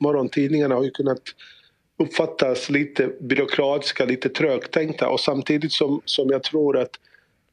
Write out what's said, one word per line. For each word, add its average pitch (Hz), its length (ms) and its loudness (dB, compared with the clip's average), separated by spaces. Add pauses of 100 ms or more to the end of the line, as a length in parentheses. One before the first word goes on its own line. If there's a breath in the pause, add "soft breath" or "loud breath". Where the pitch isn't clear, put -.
morgontidningarna 143 760 2
har 127 100 2
ju 131 60 -2
kunnat 135 320 -2 (760 loud breath)
uppfattas 143 720 0
lite 139 400 0 (100)
byråkratiska, 139 840 0
lite 127 240 0
trögtänkta, 151 800 -2
och 131 120 0
samtidigt 151 520 0
som, 147 320 0
som 135 260 0
jag 135 120 0
tror 147 360 2
att 127 120 -2 (640 soft breath)